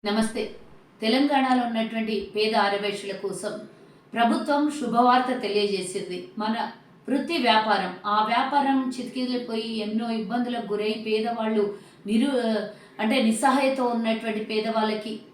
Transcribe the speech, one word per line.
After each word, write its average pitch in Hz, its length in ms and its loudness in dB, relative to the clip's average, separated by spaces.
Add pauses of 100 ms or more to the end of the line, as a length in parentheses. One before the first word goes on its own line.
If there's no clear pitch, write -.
నమస్తే. 214 520 -2 (460)
తెలంగాణలో 254 640 4
ఉన్నటువంటి 220 720 -2
పేద 214 200 2
ఆరవేశుల 202 560 0
కోసం 190 480 -6 (520)
ప్రభుత్వం 285 580 2
శుభవార్త 247 720 2
తెలియజేసింది. 196 880 -2 (100)
మన 220 320 -2 (380)
వృత్తి 277 280 0
వ్యాపారం, 220 600 2 (100)
ఆ 202 180 2
వ్యాపారం 262 760 2
చితికిపోయి 226 800 -4
ఎన్నో 220 340 -2
ఇబ్బందులకు 233 600 -2
గురై 214 340 -2
పేదవాళ్ళు 220 680 0 (320)
నిరు-, 220 600 2 (340)
అంటే 226 220 2
నిస్సహాయతో 262 640 2
ఉన్నటువంటి 226 560 -2
పేదవాళ్ళకి 220 800 -2 (140)